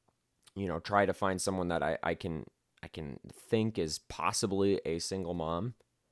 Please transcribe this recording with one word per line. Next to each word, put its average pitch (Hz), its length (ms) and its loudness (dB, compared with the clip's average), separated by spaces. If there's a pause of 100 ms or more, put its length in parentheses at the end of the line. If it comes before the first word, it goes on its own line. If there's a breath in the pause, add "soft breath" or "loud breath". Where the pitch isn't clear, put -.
(560)
You 98 120 -4
know, 82 120 -2
try 101 260 4
to 92 80 4
find 95 280 0
someone 92 280 0
that 82 120 2
I, 73 220 2
I 85 120 0
can, 82 300 -6 (380)
I - 40 -10
can 73 320 -10 (120)
think 110 480 0
is 78 200 -2
possibly 98 840 2
a 82 160 -2
single 90 340 -4
mom. 85 420 -2 (360)